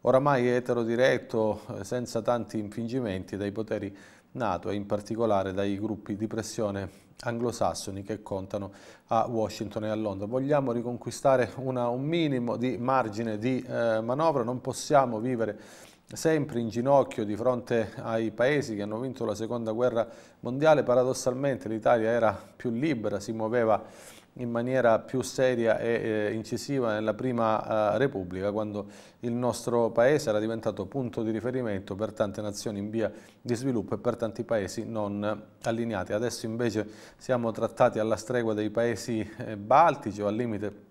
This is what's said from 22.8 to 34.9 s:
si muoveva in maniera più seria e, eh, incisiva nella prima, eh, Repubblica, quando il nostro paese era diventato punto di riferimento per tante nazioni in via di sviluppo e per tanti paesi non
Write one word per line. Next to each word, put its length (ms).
si 120
muoveva 500
in 100
maniera 500
più 200
seria 580
e, 500
eh, 40
incisiva 600
nella 180
prima, 840
eh, 40
Repubblica, 540
quando 340
il 120
nostro 580
paese 400
era 80
diventato 480
punto 360
di 80
riferimento 640
per 180
tante 280
nazioni 380
in 100
via 240
di 120
sviluppo 400
e 40
per 180
tanti 280
paesi 440
non 540